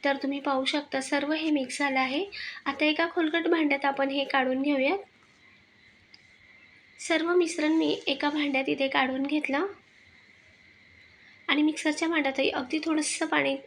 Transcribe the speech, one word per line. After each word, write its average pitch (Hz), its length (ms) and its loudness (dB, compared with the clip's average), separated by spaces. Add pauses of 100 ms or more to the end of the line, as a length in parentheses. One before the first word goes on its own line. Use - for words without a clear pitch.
तर 277 140 2
तुम्ही 277 240 -2
पाहू 269 240 0
शकता 277 380 -2
सर्व 285 300 -2
हे 311 180 0
मिक्स 262 280 0
झालं 277 220 0
आहे. 262 240 -2 (420)
आता 277 180 -2
एका 311 260 2
खोलगट 330 380 0
भांड्यात 294 360 2
आपण 277 260 0
हे 277 140 -2
काढून 262 380 0
घेऊयात. 285 360 2 (2000)
सर्व 330 340 0
मिश्रण 320 380 2
मी 320 180 4 (160)
एका 277 240 0
भांड्यात 285 380 0
इथे 277 200 0
काढून 262 340 2
घेतलं 294 440 -2 (1800)
आणि 294 140 4
मिक्सरच्या 302 460 0
भांड्यातही 277 420 0
अगदी 269 340 -4
थोडंसं 311 420 0
पाणी 277 300 2 (100)